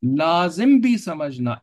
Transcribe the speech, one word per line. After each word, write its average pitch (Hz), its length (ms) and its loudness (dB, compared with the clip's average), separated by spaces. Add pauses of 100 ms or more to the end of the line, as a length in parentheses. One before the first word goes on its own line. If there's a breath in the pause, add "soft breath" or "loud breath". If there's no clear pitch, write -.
लाजिम 170 800 2
भी 240 160 2
समझना, 139 540 -6 (100)